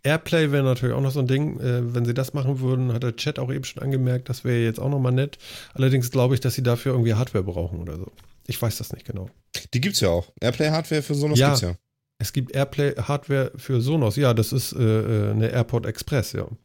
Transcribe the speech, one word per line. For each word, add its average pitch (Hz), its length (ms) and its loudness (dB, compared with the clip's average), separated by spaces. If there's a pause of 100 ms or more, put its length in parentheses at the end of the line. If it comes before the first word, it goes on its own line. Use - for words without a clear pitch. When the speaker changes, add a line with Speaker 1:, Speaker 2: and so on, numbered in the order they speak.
Speaker 1:
Airplay 156 500 2
wäre 143 120 4
natürlich 127 300 2
auch 127 60 0
noch 135 120 0
so 143 80 -2
ein 127 60 0
Ding. 139 340 0
Äh, 120 340 -2
wenn 120 100 0
sie 117 100 0
das 135 200 -4
machen 135 260 -2
würden, 127 320 0
hat 117 100 -2
der 120 140 -4
Chat - 220 -4
auch 123 140 -4
eben 135 120 -6
schon - 180 -10
angemerkt, 127 460 -2
das - 160 -8
wäre 120 180 2
jetzt 113 180 -2
auch 135 100 -2
nochmal 131 220 0
nett. 139 260 0 (340)
Allerdings 131 380 2
glaube 131 240 4
ich, - 60 2
dass 123 140 -2
sie 131 80 -2
dafür 123 300 0
irgendwie 117 220 2
Hardware 107 300 0
brauchen 87 360 -4
oder 85 160 -8
so. 92 140 -10 (360)
Ich - 140 -6
weiß 113 180 0
das - 140 -8
nicht - 140 -14
genau. 95 240 -10 (440)
Speaker 2:
Die 120 60 4
gibt's 196 200 0
ja 98 80 4
auch. 87 320 0
Airplay-Hardware 151 600 0
für 147 120 -4
Sonos 143 240 2
Speaker 1:
Ja. 135 100 6
Speaker 2:
gibt's 135 120 4
ja. 90 140 -2 (440)
Speaker 1:
Es - 140 -4
gibt 135 240 -2
Airplay-Hardware 139 1000 -2
für 127 240 0
Sonos. 131 360 2
Ja, 131 180 4
das 113 180 2
ist, 131 200 -2
äh, 110 560 2
äh, - 20 0
eine 110 200 2
AirPod 120 360 0
Express, - 460 -2
ja. - 160 -4 (160)